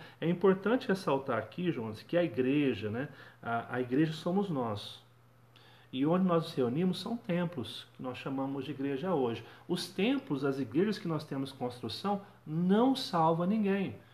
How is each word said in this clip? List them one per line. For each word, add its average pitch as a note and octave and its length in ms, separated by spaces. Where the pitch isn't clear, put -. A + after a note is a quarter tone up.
É D3+ 80
importante F#3+ 640
ressaltar C#3+ 480
aqui, E3+ 340
Jonas, A2 320
que - 140
a F3 60
igreja, B2+ 680
né, B2 180
a, A#2 340
a B2+ 60
igreja C#3 300
somos F#3 380
nós. A#2 520
E C3 160
onde F#3 180
nós E3+ 200
nos - 100
reunimos D3 440
são A3+ 160
templos, E3+ 800
que - 60
nós B2+ 160
chamamos C3+ 480
de D3+ 60
igreja C#3 420
hoje. A#2+ 320
Os F3+ 200
templos, G3 560
as C#3 160
igrejas D#3+ 380
que - 100
nós D#3+ 160
temos C3+ 280
construção, B2 680
não G3 500
salva E3 500
ninguém, G3 500